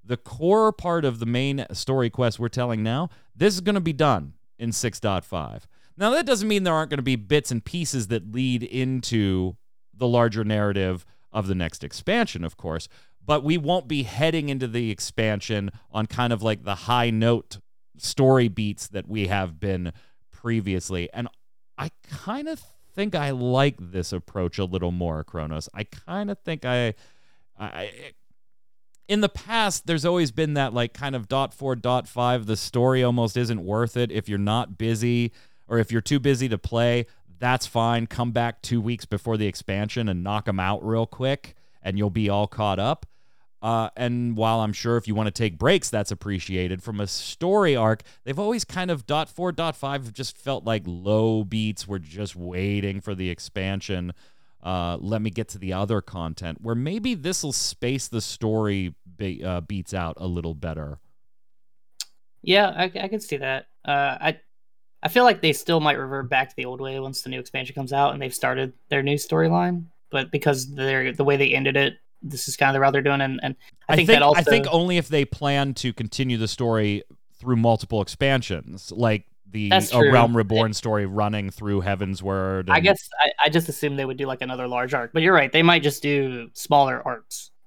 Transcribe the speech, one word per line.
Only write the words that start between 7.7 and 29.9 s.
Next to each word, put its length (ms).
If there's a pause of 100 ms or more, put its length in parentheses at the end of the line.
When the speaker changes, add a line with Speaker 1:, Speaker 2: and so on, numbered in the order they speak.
Speaker 1:
that 240
lead 320
into 920 (380)
the 140
larger 360
narrative 640 (260)
of 140
the 100
next 280
expansion, 600
of 140
course, 300 (380)
but 200
we 120
won't 300
be 160
heading 460
into 180
the 240
expansion 800 (180)
on 160
kind 280
of, 100
like, 200
the 120
high 340
note 500 (380)
story 520
beats 380
that 200
we 200
have 340
been 320 (360)
previously. 840
And 160 (480)
I 140 (340)
kinda 320 (360)
think 220
I 140
like 500
this 320
approach 460
a 80
little 260
more, 320
Kronos. 500
I 120
kinda 500
think 300
I, 300 (600)
I, 340 (1160)
in 140
the 80
past, 580
there's 160